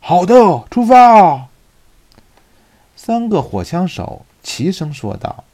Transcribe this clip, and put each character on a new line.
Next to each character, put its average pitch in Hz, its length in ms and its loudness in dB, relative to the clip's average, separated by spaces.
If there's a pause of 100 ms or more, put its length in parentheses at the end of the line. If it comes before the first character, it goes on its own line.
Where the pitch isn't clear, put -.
“好 180 240 -2
的， 196 460 2
出 240 120 -4
发。” 220 640 4 (1500)
三 233 320 -6
个 175 140 -2
火 98 200 -8
枪 175 240 -6
手 - 380 -14 (160)
齐 160 300 -8
声 156 200 -10
说 107 240 -12
道。 - 280 -14 (100)